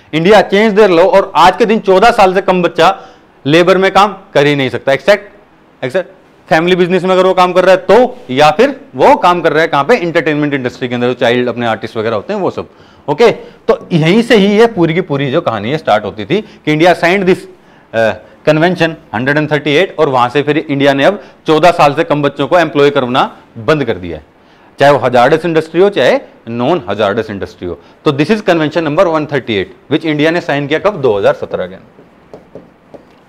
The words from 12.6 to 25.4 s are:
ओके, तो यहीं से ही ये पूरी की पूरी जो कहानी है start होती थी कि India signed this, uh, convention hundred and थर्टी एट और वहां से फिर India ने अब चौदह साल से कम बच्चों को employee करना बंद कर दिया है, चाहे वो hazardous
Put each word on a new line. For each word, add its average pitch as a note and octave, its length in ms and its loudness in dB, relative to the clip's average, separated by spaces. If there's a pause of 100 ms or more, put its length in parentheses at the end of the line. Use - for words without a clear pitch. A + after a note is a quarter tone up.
ओके, F#3 220 2 (380)
तो - 240 -2
यहीं F3 300 2
से A#3+ 140 2
ही G3+ 220 2
ये A3+ 80 4
पूरी E3+ 280 -2
की D#3+ 60 -2
पूरी C#3 300 -4
जो D3+ 100 -2
कहानी A2 300 -4
है D3+ 80 -4
start G#2+ 260 0
होती G2+ 200 -10
थी E3 160 -2
कि - 320 -6
India E3 220 2
signed F3 300 0
this, F3+ 140 2 (560)
uh, A2+ 160 2 (360)
convention D#3+ 500 0 (180)
hundred C3+ 240 -2
and D3+ 140 -2
थर्टी D3 180 -2
एट E3+ 280 0
और D#3 100 2
वहां B2 200 0
से D3 140 -2
फिर D3 160 -2
India C#3+ 360 0
ने C#3 100 0
अब G3 180 0 (240)
चौदह D#3 240 4
साल D3+ 240 2
से D#3+ 100 -2
कम D3 180 -2
बच्चों C#3 240 -2
को E3 120 2
employee D3 320 2
करना C#3 480 -2 (200)
बंद C3+ 260 -2
कर A2 120 -4
दिया E2+ 220 -12
है, D2+ 60 -20 (560)
चाहे C#3+ 120 6
वो C3+ 60 2
hazardous B2+ 460 2